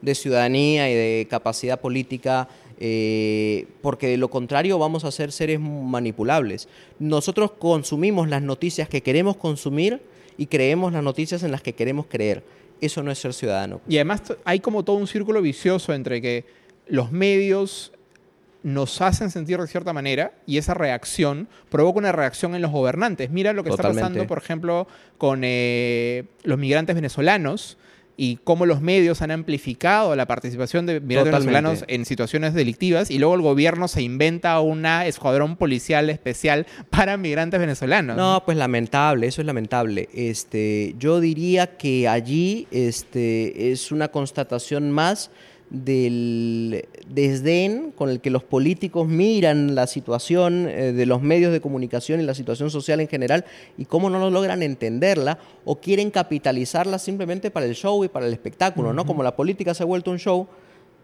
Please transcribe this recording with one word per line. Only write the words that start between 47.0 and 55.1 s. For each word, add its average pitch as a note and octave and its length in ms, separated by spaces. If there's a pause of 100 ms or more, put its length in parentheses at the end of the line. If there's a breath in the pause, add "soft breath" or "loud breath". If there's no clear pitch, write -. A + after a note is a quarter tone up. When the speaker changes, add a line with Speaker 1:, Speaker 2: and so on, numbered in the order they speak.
Speaker 1:
desdén E3 840
con C#3 180
el B2+ 120
que C3 80
los B2+ 140
políticos E3 640
miran D#3+ 680
la B2 120
situación, E3+ 840
eh, B2 240
de B2 120
los B2+ 160
medios E3+ 300
de D#3+ 100
comunicación C3 580
y D#3+ 40
la C#3 120
situación C3 340
social D3+ 300
en D#3 80
general D3 380 (320 loud breath)
y C3+ 80
cómo F#3+ 240
no F#3 100
lo F#3+ 100
logran F#3 340
entenderla C#3 760 (260 loud breath)